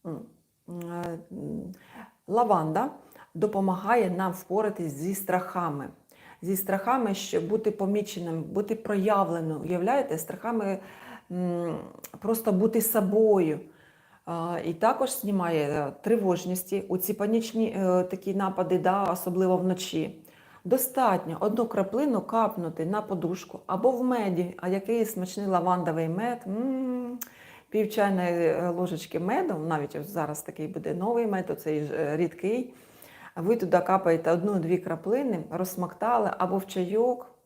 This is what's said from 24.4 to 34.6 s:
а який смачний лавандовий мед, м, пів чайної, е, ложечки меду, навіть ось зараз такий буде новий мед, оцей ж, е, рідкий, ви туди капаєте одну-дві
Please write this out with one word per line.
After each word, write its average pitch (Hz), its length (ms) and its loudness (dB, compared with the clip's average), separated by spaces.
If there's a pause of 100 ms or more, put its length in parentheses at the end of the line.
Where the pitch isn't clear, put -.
а 180 120 -4
який 202 360 0
смачний 196 420 -4
лавандовий 175 640 2
мед, 226 380 -2
м, 247 720 -4 (520)
пів 208 200 2
чайної, 180 560 2
е, 160 220 2
ложечки 170 520 -4
меду, 254 340 0
навіть 156 420 -2
ось 151 140 -8
зараз 151 320 -4
такий - 260 -8
буде 175 260 -6
новий 226 320 0
мед, 190 240 -2
оцей 151 340 -2
ж, 143 100 -6
е, 151 220 -2
рідкий, 202 580 -2 (600)
ви 180 200 2
туди 180 220 4
капаєте 170 540 4
одну-дві 175 460 2